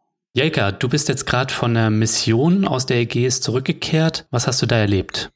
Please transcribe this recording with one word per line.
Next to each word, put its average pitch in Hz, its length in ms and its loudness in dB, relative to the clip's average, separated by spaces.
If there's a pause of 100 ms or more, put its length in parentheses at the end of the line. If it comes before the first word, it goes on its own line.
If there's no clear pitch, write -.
(360)
Jelka, 139 360 0
du 120 180 -4
bist 143 200 0
jetzt - 180 -4
grad 131 240 0
von 117 260 0
einer 113 140 2
Mission 120 760 2
aus 127 220 -2
der 127 100 0
Ägäis 120 420 0
zurückgekehrt. 160 920 -2
Was 123 160 -2
hast 131 160 0
du - 20 0
da 123 120 2
erlebt? 101 580 0